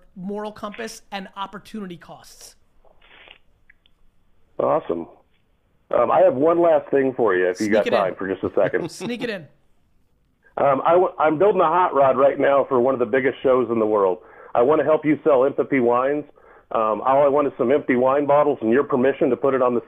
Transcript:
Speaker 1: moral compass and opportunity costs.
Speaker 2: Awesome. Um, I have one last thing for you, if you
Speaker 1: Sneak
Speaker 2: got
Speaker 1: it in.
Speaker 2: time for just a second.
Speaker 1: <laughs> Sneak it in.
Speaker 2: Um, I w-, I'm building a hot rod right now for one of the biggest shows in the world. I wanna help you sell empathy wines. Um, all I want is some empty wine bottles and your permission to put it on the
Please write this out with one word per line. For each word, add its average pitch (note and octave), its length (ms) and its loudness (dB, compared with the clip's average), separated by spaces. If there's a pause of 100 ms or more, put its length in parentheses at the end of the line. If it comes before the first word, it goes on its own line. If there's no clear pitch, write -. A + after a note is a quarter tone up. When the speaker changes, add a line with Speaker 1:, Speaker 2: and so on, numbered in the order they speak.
(160)
Speaker 1:
moral G3+ 340 -10
compass A3 520 -14 (100)
and G3 240 -12
opportunity G3 640 -14
costs. - 580 -20 (2000)
Speaker 2:
Awesome. C3 500 -4 (840)
Um, A#2 200 0
I D3+ 100 2
have F3+ 140 4
one E3 260 2
last D#3+ 300 2
thing C3+ 240 0
for G#2+ 200 0
you, F2+ 140 2
if F2+ 120 -4
you A2 60 0
Speaker 1:
Sneak G#2 60 -2
Speaker 2:
got G#2+ 140 2
Speaker 1:
it A#2 60 -2
in. A2+ 60 2
Speaker 2:
time F#2 160 -2
for F#2+ 140 -10
just F#2+ 140 -6
a G2 120 -4
second. F#2 360 -2
Speaker 1:
<laughs> - 0 -
Sneak A3+ 320 -10
it A#3 80 -6
in. F3 160 -12 (1120)
Speaker 2:
Um, C3+ 280 2
I D#3+ 80 2
w-, F3+ 260 2
I'm D#3 200 0
building F#3+ 220 2
a E3+ 60 2
hot F3 280 0
rod C3+ 220 4
right C3+ 220 2
now C#3 300 2
for B2+ 120 2
one C3 140 2
of A#2 60 -6
the A#2+ 60 0
biggest B2+ 360 -2
shows B2+ 280 2
in A#2 80 -2
the A2 80 2
world. G2 320 0 (360)
I A#2+ 80 2
wanna D3 220 2
help D#3 200 0
you D3 200 0
sell C3+ 200 4
empathy C#3+ 360 -2
wines. C3 440 0 (460)
Um, G#2+ 320 -2
all C3+ 200 2
I C#3+ 60 4
want C#3+ 200 2
is - 100 -4
some A#2+ 140 0
empty C3+ 240 0
wine C3 300 0
bottles C#3+ 360 2
and A2+ 80 0
your C#3 140 2
permission C#3 460 0
to A#2 60 0
put C3+ 180 -2
it B2+ 60 -2
on B2 140 0
the A#2 140 -2